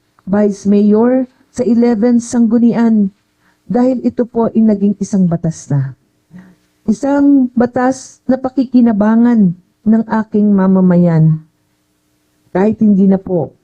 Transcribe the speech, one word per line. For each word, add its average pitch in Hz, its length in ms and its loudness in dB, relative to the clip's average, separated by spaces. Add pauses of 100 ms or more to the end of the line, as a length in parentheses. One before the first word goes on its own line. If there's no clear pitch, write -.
(280)
Vice 202 400 -2
Mayor 214 560 2 (240)
sa - 160 -8
eleven 240 560 0
Sanggunian 233 920 0 (580)
dahil 247 360 -2
ito 240 200 -4
po 226 240 -4
ay - 120 -2
naging 208 400 0
isang 190 280 -2
batas 165 400 -6
na. 135 240 -4 (960)
Isang 277 640 0
batas 247 720 -4
na 262 160 -2
pakikinabangan 233 1120 0 (320)
ng 220 240 0
aking 214 400 -2
mamamayan 175 960 2 (1040)
kahit 214 320 -2
hindi 202 240 2
na 190 160 2
po 180 320 -6 (120)